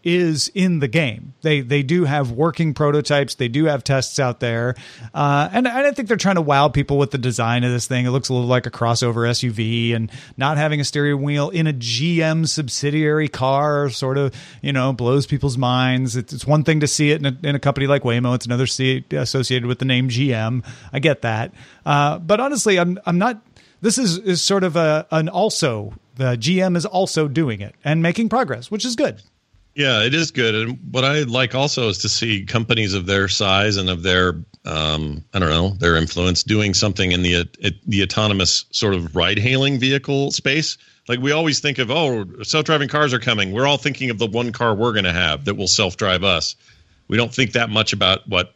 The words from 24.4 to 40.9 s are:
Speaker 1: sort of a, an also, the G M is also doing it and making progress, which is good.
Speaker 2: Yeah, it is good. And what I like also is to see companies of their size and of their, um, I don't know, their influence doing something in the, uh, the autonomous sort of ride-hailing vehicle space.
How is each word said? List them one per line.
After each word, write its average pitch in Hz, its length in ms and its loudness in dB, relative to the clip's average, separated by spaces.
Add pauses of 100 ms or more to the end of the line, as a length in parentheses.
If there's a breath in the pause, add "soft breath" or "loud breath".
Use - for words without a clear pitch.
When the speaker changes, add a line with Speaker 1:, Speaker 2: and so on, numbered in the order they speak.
Speaker 1:
sort 196 240 2
of 160 100 -2
a, 156 360 2
an 160 180 0
also, 117 640 -2 (220)
the 123 200 0
G 156 260 0
M 185 140 2
is 165 100 0
also 165 440 0
doing 123 320 -2
it 98 120 -12 (120)
and 156 180 2
making 175 240 0
progress, 139 420 -2
which 208 140 -4
is 240 140 -4
good. 226 240 -2 (540)
Speaker 2:
Yeah, 131 280 2
it 123 100 2
is 156 160 0
good. 113 240 0
And 113 240 -2 (140)
what 127 120 2
I 143 200 2
like 123 320 0
also 131 340 0
is 92 100 -2
to 107 100 -2
see 104 360 -2
companies 110 480 0
of 92 140 -2
their 98 200 2
size 98 500 2
and 92 120 -2
of 87 140 -4
their, 90 320 2 (300)
um, 78 580 -4 (100)
I 98 60 -2
don't 85 100 0
know, 82 200 2
their 85 260 2
influence 87 480 0
doing 104 320 0
something 95 360 0
in 90 120 0
the, 87 140 2
uh, 87 320 -4 (180)
the 98 160 2
autonomous 98 680 0
sort 101 240 0
of 85 220 -4
ride-hailing 123 640 0
vehicle 139 500 0
space. 143 480 -2 (300 soft breath)